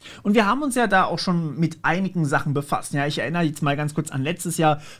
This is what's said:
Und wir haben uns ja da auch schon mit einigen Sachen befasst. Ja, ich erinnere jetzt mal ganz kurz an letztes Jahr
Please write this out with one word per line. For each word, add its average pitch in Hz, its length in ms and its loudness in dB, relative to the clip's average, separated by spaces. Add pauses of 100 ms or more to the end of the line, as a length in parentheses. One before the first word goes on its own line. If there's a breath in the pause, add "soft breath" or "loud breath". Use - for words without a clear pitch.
(240 loud breath)
Und 208 100 2
wir 214 120 6
haben 254 160 2
uns 285 140 -2
ja 240 120 2
da 190 160 4
auch 160 160 -2
schon 165 400 -2
mit 160 220 0
einigen 180 420 0
Sachen 143 300 0
befasst. - 400 -2
Ja, 143 120 0
ich 147 140 -2
erinnere 160 240 0
jetzt 151 200 -2
mal 147 120 2
ganz 151 180 -4
kurz - 180 -4
an 131 120 -2
letztes 165 340 -4
Jahr 156 220 4 (200 loud breath)